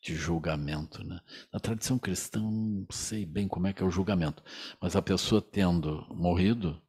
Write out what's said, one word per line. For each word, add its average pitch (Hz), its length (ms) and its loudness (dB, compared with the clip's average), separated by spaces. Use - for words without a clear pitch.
de 82 140 -6
julgamento, 78 880 -2
né? 87 160 -8
Na 101 60 -2
tradição 113 400 -2
cristã, 98 420 -4
não 110 500 -2
sei 107 340 -6
bem 95 220 -2
como 90 200 0
é 98 60 0
que 95 100 -2
é - 20 2
o 92 60 4
julgamento, 87 520 0
mas 90 140 -2
a 98 60 6
pessoa - 400 4
tendo 85 680 2
morrido 87 800 2